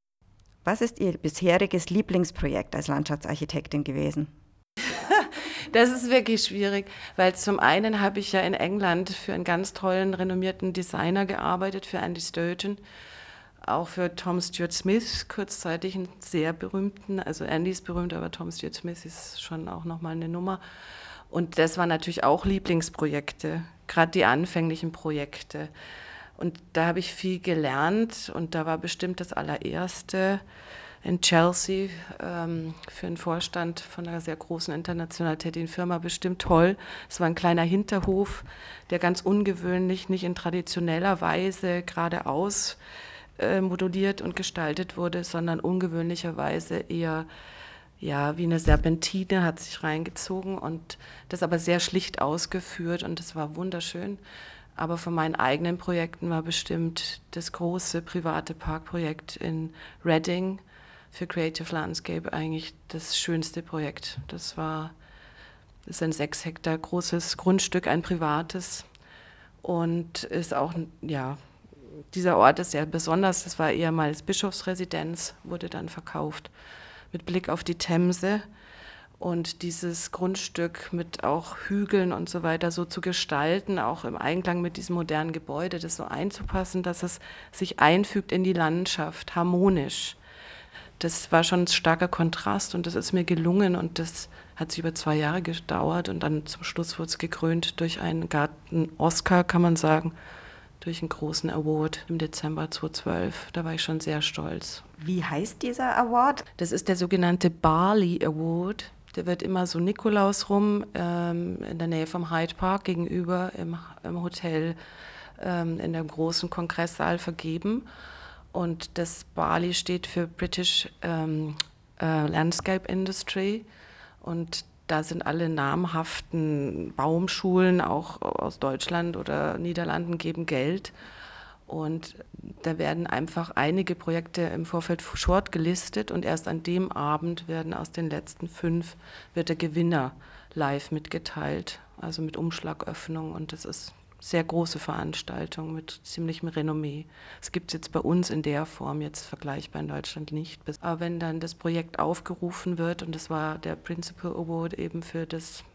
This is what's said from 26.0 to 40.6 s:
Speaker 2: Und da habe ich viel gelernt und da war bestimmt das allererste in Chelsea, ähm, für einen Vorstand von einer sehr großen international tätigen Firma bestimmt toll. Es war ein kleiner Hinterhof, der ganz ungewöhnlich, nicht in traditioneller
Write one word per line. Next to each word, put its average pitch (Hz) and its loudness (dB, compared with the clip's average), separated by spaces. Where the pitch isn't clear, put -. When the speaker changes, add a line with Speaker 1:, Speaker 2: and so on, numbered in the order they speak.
Speaker 2:
Und 165 -2
da 165 4
habe 170 2
ich 180 -4
viel 185 0
gelernt 170 2
und 165 -4
da 160 0
war 160 0
bestimmt 180 -4
das 180 -6
allererste 185 0
in 180 0
Chelsea, 180 4
ähm, 165 -4
für - -8
einen 170 -4
Vorstand 170 -2
von - -10
einer 170 -4
sehr 170 -4
großen 165 -4
international 165 -2
tätigen 165 -4
Firma 175 -2
bestimmt 175 -2
toll. 175 8
Es - -10
war 175 4
ein 165 4
kleiner 170 6
Hinterhof, 196 2
der 175 4
ganz 180 4
ungewöhnlich, 185 2
nicht 185 0
in 175 0
traditioneller 175 0